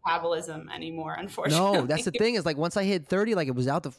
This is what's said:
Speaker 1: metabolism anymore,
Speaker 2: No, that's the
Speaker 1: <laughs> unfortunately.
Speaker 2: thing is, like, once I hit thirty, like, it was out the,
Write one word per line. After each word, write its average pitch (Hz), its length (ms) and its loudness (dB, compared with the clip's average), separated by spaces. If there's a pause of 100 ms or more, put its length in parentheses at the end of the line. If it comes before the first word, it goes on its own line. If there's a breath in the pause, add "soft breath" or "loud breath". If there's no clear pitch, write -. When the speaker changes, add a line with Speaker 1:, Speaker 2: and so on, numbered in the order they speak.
Speaker 1:
metabolism 165 640 -2
anymore, 160 460 -8 (300)
Speaker 2:
No, 175 400 4
that's 151 200 0
the 185 60 0
Speaker 1:
<laughs> - 0 -
unfortunately. 240 80 -2
Speaker 2:
thing 233 160 2
is, 180 100 0
like, 156 120 0
once 165 200 -2
I 196 60 2
hit 190 240 0
thirty, 208 280 2
like, 165 120 2
it 127 80 0
was 123 120 2
out 147 160 0
the, 135 160 -8